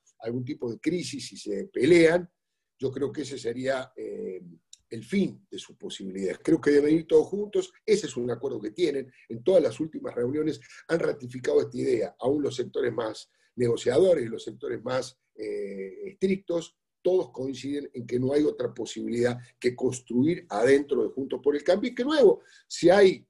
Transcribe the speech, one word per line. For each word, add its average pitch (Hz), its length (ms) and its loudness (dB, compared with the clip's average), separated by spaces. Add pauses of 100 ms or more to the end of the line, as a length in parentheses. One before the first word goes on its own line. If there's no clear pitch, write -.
(180)
algún 120 260 -4
tipo 127 260 -8
de 110 80 -10
crisis 156 540 -6
y 98 60 -18
se 98 280 -8
pelean, 170 640 4 (500)
yo 127 120 -4
creo 135 200 -4
que 151 120 -8
ese 127 160 -10
sería, 127 580 -4
eh, 98 460 -10 (480)
el 113 140 -12
fin 185 460 -2
de 101 80 -12
sus - 160 -18
posibilidades. 95 720 -8
Creo 156 160 4
que 147 100 2
deben 147 240 6
ir 165 120 0
todos 156 200 6
juntos, 202 460 -4 (140)
ese 196 220 2
es 120 60 -14
un 123 160 -4
acuerdo 123 300 -6
que 104 120 -8
tienen, 139 380 -2 (160)
en 117 160 -12
todas 180 200 6
las 123 180 -2
últimas 143 340 -8
reuniones 139 460 -2 (280)
han 165 100 0
ratificado 139 640 0
esta 123 160 -8
idea, 127 420 0
aún 143 220 0
los 120 120 -4
sectores 120 380 -4
más 110 380 -6 (260)
negociadores 123 720 2
y - 20 -8
los 110 160 -10
sectores 117 380 -8
más, 123 360 -6 (160)
eh, 101 760 -10
estrictos, 190 640 -4 (240)
todos 180 300 0
coinciden 135 640 -8
en 120 120 -10
que 123 140 -2
no 131 140 0
hay 151 80 4
otra 123 320 -2
posibilidad 120 640 -4 (200)
que 123 160 0
construir 127 760 0
adentro 135 540 4
de - 40 -2
Juntos 131 340 -6
por 143 140 2
el 147 80 -8
Cambio, 208 260 2
y 247 40 -8
que 240 100 -4
luego, 269 380 6 (260)
si - 220 4
hay 185 400 6